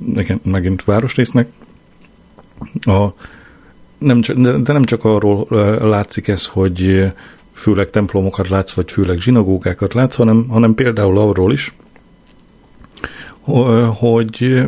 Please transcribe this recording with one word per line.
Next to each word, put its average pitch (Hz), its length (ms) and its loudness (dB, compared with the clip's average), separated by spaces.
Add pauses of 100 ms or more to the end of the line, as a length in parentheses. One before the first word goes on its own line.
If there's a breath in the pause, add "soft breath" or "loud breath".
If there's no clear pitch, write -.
(160)
igen, 95 280 -2
megint 92 400 -2
városrésznek. 120 640 0 (1300)
A, 101 260 2 (880 loud breath)
nem 123 240 2
csa-, - 120 -2
de, 127 180 2
de 139 220 0
nem 143 100 4
csak 113 200 -2
arról, 104 460 2
ö, 107 400 2
látszik 101 380 -2
ez, 98 180 -2
hogy, 92 380 -2
ö, 95 240 2 (460 loud breath)
főleg 101 360 0
templomokat 95 600 -2
látsz, 95 220 -2
vagy 90 200 -6
főleg 90 280 -2
zsinagógákat 95 760 0
látsz, 127 220 0
hanem, 113 320 2
hanem 113 260 4
például 110 440 0
arról 101 360 2
is, - 200 -6 (1700 loud breath)
ho-, 131 260 0
ö, 117 260 2
hogy 117 760 0